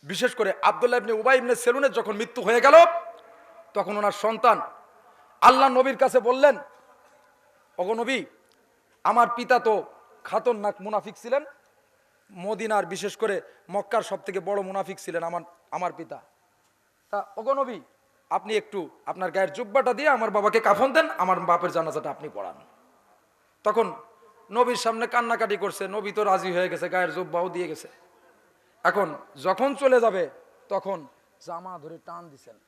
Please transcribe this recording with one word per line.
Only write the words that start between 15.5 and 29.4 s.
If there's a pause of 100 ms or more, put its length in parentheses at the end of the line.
আমার
পিতা। (880)
তা (100)
ওগো
নবী, (500)
আপনি
একটু (180)
আপনার
গায়ের
জুব্বাটা
দিয়ে
আমার
বাবাকে
কাফন
দেন, (100)
আমার
বাপের
জানাজাটা
আপনি
পড়ান।" (1120)
তখন (600)
নবীর
সামনে
কান্নাকাটি
করছে,
নবী
তো
রাজি
হয়ে
গেছে,
গায়ের
জুব্বাও
দিয়ে
গেছে। (960)
এখন (280)